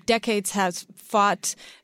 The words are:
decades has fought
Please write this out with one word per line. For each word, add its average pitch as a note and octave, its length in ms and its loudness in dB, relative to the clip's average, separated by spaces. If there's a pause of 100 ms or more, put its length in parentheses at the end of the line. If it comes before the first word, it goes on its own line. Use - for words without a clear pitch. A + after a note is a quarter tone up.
decades A3+ 440 0
has F#3+ 440 -2
fought - 580 0 (300)